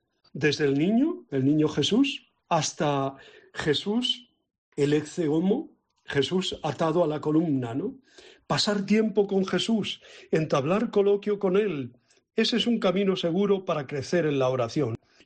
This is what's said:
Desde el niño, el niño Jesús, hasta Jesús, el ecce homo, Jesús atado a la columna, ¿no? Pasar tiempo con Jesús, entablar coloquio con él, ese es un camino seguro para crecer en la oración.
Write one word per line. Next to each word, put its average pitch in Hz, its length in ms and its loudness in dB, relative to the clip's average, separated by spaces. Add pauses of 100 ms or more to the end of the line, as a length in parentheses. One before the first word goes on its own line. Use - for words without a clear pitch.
(320)
Desde 147 320 0
el 139 140 2
niño, 240 520 0
el 135 140 0
niño 151 240 4
Jesús, 214 600 0 (200)
hasta 147 680 -2 (400)
Jesús, 208 720 -2 (480)
el 143 160 2
ecce 151 360 0
homo, 185 420 0 (340)
Jesús 170 580 -2
atado 160 400 0
a 160 60 2
la 151 120 -4
columna, 151 540 0
¿no? 190 200 -6 (520)
Pasar 196 400 -2
tiempo 214 400 2
con 190 180 0
Jesús, 196 560 -2 (300)
entablar 160 600 0
coloquio 202 480 2
con 190 180 0
él, 156 400 -2 (400)
ese 226 220 0
es 202 80 0
un 233 120 2
camino 190 380 2
seguro 190 480 0
para 151 220 -4
crecer 151 400 -2
en 143 120 0
la 131 120 2
oración. 123 460 -2 (300)